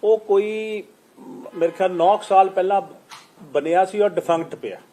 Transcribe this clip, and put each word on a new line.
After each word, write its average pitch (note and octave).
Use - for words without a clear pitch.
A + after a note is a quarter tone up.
ਉਹ G#3+
ਕੋਈ G#3+
ਮੇਰੇ E3
ਖਿਆਲ F#3
ਨੌ F3+
ਕੁ -
ਸਾਲ F#3+
ਪਹਿਲਾਂ F#3+
ਬਣਿਆ D#3+
ਸੀ G#3
ਔਰ G3+
ਡਿਫੰਕਟ E3
ਪਿਆ। G#2